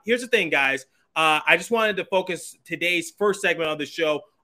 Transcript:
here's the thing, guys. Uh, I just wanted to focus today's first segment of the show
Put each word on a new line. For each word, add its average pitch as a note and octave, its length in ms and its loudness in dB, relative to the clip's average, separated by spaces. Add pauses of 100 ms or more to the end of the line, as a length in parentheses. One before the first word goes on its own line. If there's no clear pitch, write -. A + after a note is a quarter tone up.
here's A#3+ 180 0
the B3+ 60 -10
thing, G3 220 0
guys. C3+ 380 0 (280)
Uh, D#3 320 4
I E3 80 8
just F#3 160 -4
wanted A3 240 2
to F3+ 100 -6
focus F#3 600 -4
today's E3+ 460 -2
first G3+ 280 -2
segment D#3+ 300 0
of D3+ 80 -4
the D3 80 -6
show D3+ 340 -2 (240)